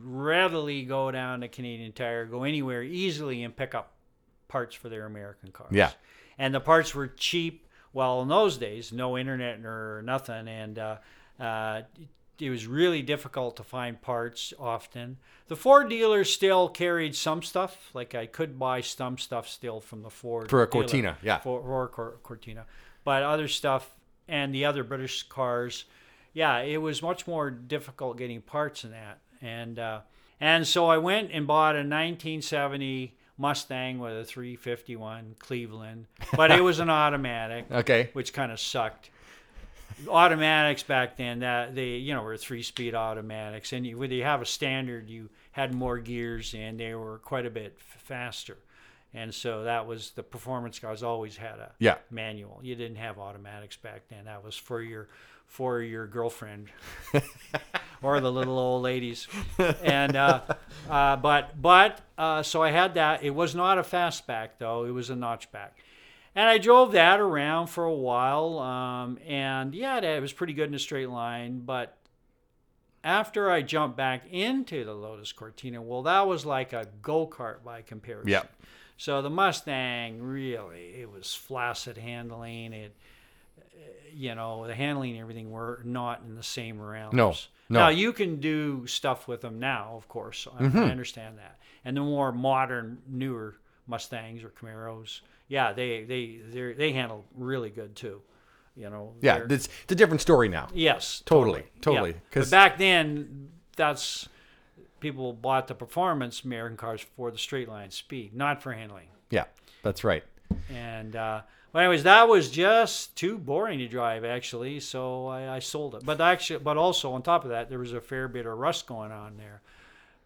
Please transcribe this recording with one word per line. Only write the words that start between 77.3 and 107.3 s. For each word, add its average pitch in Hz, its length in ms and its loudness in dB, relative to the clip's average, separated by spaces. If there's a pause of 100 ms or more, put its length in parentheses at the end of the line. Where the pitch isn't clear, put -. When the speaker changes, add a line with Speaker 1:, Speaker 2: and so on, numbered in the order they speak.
Speaker 1:
by 117 200 -16
comparison. 107 480 -6
Speaker 2:
Yeah. 95 120 4 (540)
Speaker 1:
So 139 240 -2
the 143 80 -4
Mustang, 127 920 -2
really, 113 800 -8
it 117 100 -16
was 95 240 -12
flaccid 120 640 -6
handling. 117 760 -12
It, 107 200 -16 (640)
uh, - 40 -20 (520)
you 127 220 -8
know, 113 320 -8
the 117 80 -8
handling 135 360 -4
and 113 100 -10
everything 113 300 -12
were 117 340 -10
not 120 420 -6
in 110 80 -14
the 113 80 -14
same 113 380 -10
realms. 107 340 -8
Speaker 2:
No, 107 180 6 (360)
no. 117 100 4
Speaker 1:
Now, 170 100 10
you 196 220 4
can 170 300 -4
do 151 460 -2
stuff - 400 -2
with 120 120 -8
them 113 200 -12
now, 117 360 -4
of - 140 -18
course. 110 400 -12 (100)
I, 123 40 2
Speaker 2:
Mm-hmm. 139 160 6
Speaker 1:
I 180 120 6
understand 110 460 -10
that. 95 220 -20 (260)
And 127 100 -4
the 143 60 -2
more 143 320 0
modern, 123 640 0 (100)
newer 127 480 -8 (320)
Mustangs 113 560 -10
or 110 60 -16
Camaros, 113 720 -14 (260)
yeah, 127 260 0
they, 117 320 -4
they, 117 420 -8
they're, 123 260 -8
they 143 200 0
handle 113 300 -6 (120)
really 127 340 -6
good, 104 260 -14
too. 101 260 -12 (560)
You 104 120 -12
know, 107 320 -14
Speaker 2:
Yeah, 123 180 8
Speaker 1:
they're 117 120 -6
Speaker 2:
it's, 135 160 2 (160)
it's - 80 -4
a 185 40 2
different 165 260 8
story 127 280 8
now. 82 240 -4
Speaker 1:
Yes, - 520 0
Speaker 2:
Totally, 110 400 6 (160)
Speaker 1:
totally. - 0 -
Speaker 2:
totally, 131 300 2
Speaker 1:
Yeah. 82 60 -10 (140)
Speaker 2:
'cause 135 180 2
Speaker 1:
But 185 80 6
back 190 220 10
then, 151 720 2 (260)
that's, - 520 -2 (720)
people 131 320 -6
bought 131 340 0
the 127 80 -10
performance 143 680 -2
American 117 340 -8
cars 113 280 -8 (100)
for 120 140 -6
the 117 80 -10